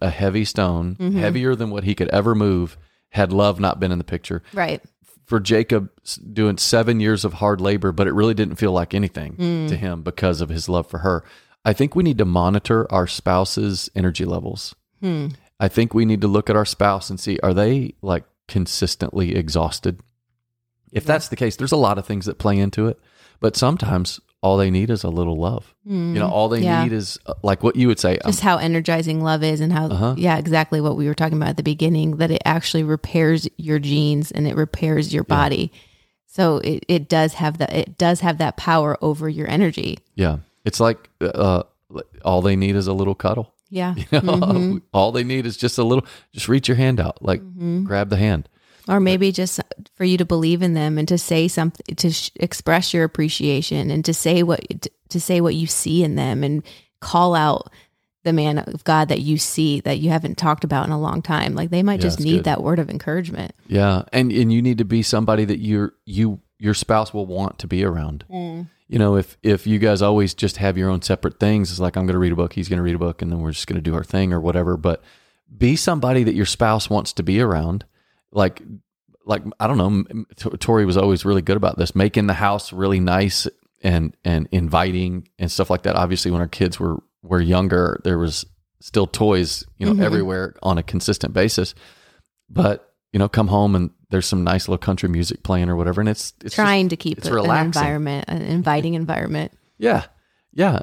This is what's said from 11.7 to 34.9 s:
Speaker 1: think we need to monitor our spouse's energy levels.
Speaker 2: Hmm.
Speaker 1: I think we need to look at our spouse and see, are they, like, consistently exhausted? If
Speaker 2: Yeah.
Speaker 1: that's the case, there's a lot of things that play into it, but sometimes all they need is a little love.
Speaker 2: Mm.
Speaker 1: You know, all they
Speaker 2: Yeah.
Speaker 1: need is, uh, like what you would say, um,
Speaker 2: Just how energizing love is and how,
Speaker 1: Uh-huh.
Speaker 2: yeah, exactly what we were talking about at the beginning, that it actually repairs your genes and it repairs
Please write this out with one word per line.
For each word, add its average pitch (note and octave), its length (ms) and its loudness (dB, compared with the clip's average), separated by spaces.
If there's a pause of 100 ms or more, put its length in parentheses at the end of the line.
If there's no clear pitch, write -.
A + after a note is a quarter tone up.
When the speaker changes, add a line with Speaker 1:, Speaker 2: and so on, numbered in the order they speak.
Speaker 1:
think C#3+ 220 0
we F3+ 80 2
need D3 160 2
to G#2 60 2
monitor F#2+ 680 2
our F2+ 140 2
spouse's F#2+ 880 -2
energy F2+ 300 0
levels. - 500 -8 (260)
Speaker 2:
Hmm. D#3+ 280 -4 (320)
Speaker 1:
I F#3+ 80 2
think A2+ 260 0
we A2+ 100 4
need A2 180 2
to G#2+ 60 2
look G#2 220 2
at G#2+ 60 4
our G#2+ 100 4
spouse G2 440 0
and F#2 100 -8
see, G2+ 240 -4
are F#2 100 4
they, A#2+ 480 0
like, F2+ 220 -2 (240)
consistently - 880 -2
exhausted? E2 640 -2 (920)
If G#2+ 120 -4
Speaker 2:
Yeah. - 80 -2
Speaker 1:
that's D#3 160 -2
the A#2+ 80 -8
case, A2+ 200 -2
there's C3 160 -2
a D#3 40 2
lot G#2 220 4
of F#2+ 80 -8
things G2 200 -4
that - 120 -6
play G2+ 200 2
into G2+ 300 0
it, A2+ 100 -4 (420)
but A2 160 0
sometimes G#2 640 0 (220)
all F#2+ 140 4
they G2 140 2
need F#2+ 200 2
is G#2+ 140 -2
a F2+ 60 -2
little E2+ 260 -2
love. F#2 380 -4 (140)
Speaker 2:
Mm. E3+ 260 -2
Speaker 1:
You E3+ 60 -2
know, F3+ 100 0
all G#2+ 180 2
they A2+ 140 0
Speaker 2:
Yeah. E3+ 220 2
Speaker 1:
need A#2 80 0
is, G#2+ 340 -4
uh, - 160 -8
like G2+ 200 2
what A#2 140 2
you B2 120 6
would A2 120 2
say, F#2 180 2
um, - 140 -2
Speaker 2:
Just - 80 -2
how F#3 160 4
energizing E3 640 0
love D#3 200 0
is D#3 180 0
and D#3+ 120 2
how, D#3+ 140 0
Speaker 1:
Uh-huh. A2+ 300 0
Speaker 2:
yeah, E3+ 220 2
exactly D#3 420 0
what D3 160 0
we C#3+ 100 -2
were D3+ 80 0
talking D#3+ 220 0
about D3+ 140 0
at D#3 80 -4
the D3+ 40 -4
beginning, D#3 540 0
that D#3+ 140 0
it D#3+ 160 0
actually D#3+ 360 0
repairs D#3 640 0 (120)
your D3+ 200 -2
genes D3 520 0
and D3+ 180 -2
it - 80 -2
repairs D#3 560 -2